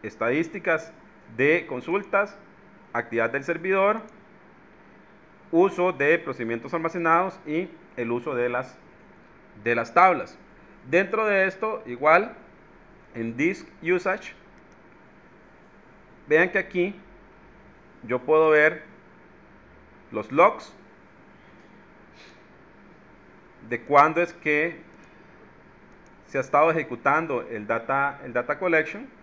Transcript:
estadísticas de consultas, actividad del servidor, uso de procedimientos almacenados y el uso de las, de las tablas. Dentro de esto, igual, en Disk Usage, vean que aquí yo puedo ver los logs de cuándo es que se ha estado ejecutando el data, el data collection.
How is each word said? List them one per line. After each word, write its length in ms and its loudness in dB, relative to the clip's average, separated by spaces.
estadísticas 880 -4
de 300 2
consultas, 680 -4
actividad 380 -2
del 120 -4
servidor, 580 0
uso 420 2
de 260 2
procedimientos 560 -6
almacenados 720 0
y 220 -4
el 160 -4
uso 220 -4
de 140 0
las, 280 -6
de 100 2
las 200 -4
tablas. 440 2
Dentro 360 0
de 200 2
esto, 400 -6
igual, 480 2
en 220 -6
Disk 300 -2
Usage, 520 -4
vean 220 4
que 80 -2
aquí 360 -2
yo 180 -4
puedo 300 4
ver 340 4
los 180 -8
logs 420 2
de 140 -6
cuándo 400 4
es 100 -4
que 480 -4
se 120 -6
ha 20 -2
estado 300 2
ejecutando 800 -2
el 180 -10
data, 580 -2
el 80 -12
data 260 -4
collection. 500 -2